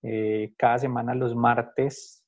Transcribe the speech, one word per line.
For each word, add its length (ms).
Eh, 540
cada 220
semana 360
los 200
martes 920